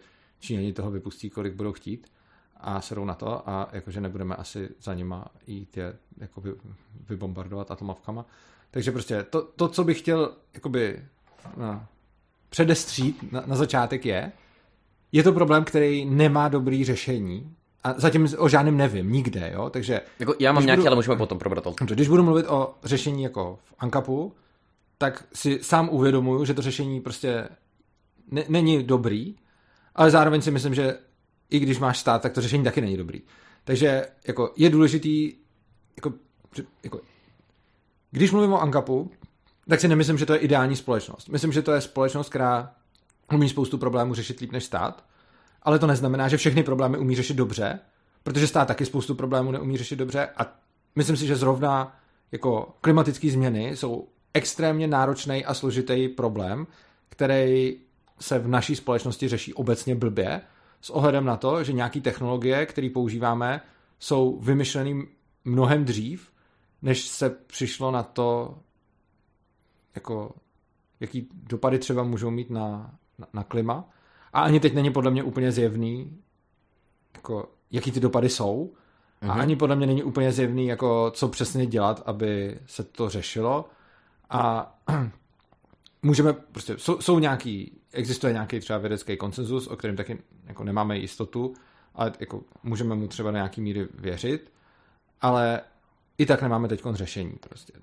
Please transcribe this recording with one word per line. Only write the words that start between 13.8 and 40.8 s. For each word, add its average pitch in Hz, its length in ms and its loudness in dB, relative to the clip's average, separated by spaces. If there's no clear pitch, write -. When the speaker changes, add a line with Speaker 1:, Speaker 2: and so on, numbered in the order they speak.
Speaker 1:
je, 107 260 -2
je 156 100 6
to 185 100 8
problém, 160 320 4
který 143 400 2
nemá 147 440 4
dobrý 135 360 2
řešení 117 680 -4
a 131 160 -2
zatím 156 280 6
o 165 100 6
žádném 147 280 6
nevím, 101 360 0
nikde, 113 420 -2
jo, 107 160 -6
takže 120 300 -2
Speaker 2:
Jako, 120 200 0
já 135 140 6
mám 143 100 6
Speaker 1:
když 135 40 4
Speaker 2:
nějaký, 135 140 6
Speaker 1:
budu 165 80 6
Speaker 2:
ale 127 80 6
můžeme 120 200 2
potom 101 220 -2
probrat, 95 280 -2
ale 87 140 -4
Speaker 1:
Dobře, 107 140 -2
když 143 140 4
budu 175 140 8
mluvit 165 260 4
o 139 260 0
řešení 135 380 -2
jako 98 400 -6
v - 160 -20
Ankapu, 135 540 -2
tak 135 340 -2
si 139 300 0
sám 165 300 2
uvědomuju, 135 520 2
že 131 100 0
to 131 80 -4
řešení 135 380 -4
prostě 120 480 -6
ne-, 147 180 -4
není 160 360 4
dobrý, 120 500 0
ale 160 160 8
zároveň 156 320 6
si 151 80 0
myslím, 139 240 0
že 131 240 0
i 147 80 2
když 135 200 2
máš 127 200 2
stát, 117 240 2
tak 131 100 0
to - 80 -2
řešení 131 240 0
taky 123 160 2
není 98 160 -2
dobrý. 87 260 -8
Takže 135 420 2
jako 117 300 -2
je 160 140 8
důležitý, 151 600 4
jako, 143 160 -6
že, 135 80 -12
jako, - 180 -12
když 160 200 4
mluvím 202 220 4
o 180 80 4
Ankapu, 143 500 0
tak 156 120 4
si 175 80 4
nemyslím, 156 300 4
že 147 80 0
to 156 60 4
je 147 60 4
ideální 135 380 4
společnost. - 520 -4